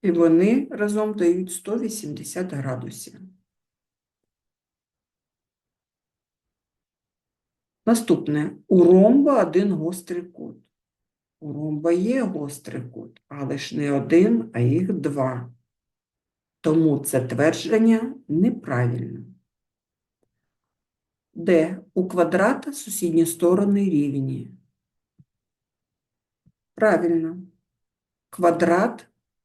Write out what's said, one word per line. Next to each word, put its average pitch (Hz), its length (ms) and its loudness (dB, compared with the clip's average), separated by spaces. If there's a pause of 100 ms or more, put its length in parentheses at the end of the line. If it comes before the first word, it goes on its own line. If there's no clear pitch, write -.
І 196 100 0
вони 170 600 4
разом 214 420 -2
дають 185 380 0
сто - 280 -6
вісімдесят 180 720 -8
градусів. 135 680 -10 (4000)
Наступне. 160 720 0 (100)
У 180 160 6
ромба 226 600 6
один 180 280 0
гострий 175 520 -6
кут. - 340 -18 (840)
У 147 140 -12
ромба 151 380 -4
є 220 320 0
гострий 147 680 -8
кут, - 380 -20
але 139 300 -8
ж - 200 -10
не 143 140 -2
один, 180 600 2
а 117 60 -6
їх 160 340 0
два. 135 600 -4 (1080)
Тому 156 380 2
це 123 280 -4
твердження 220 880 2 (120)
неправильне. 123 960 -2 (2000)
Д. 170 460 0 (140)
У 185 140 -2
квадрата 185 680 0
сусідні 165 520 0
сторони 196 640 2
рівні. 139 640 -4 (2250)
Правильно. 170 680 0 (840)
Квадрат — 175 760 0 (380)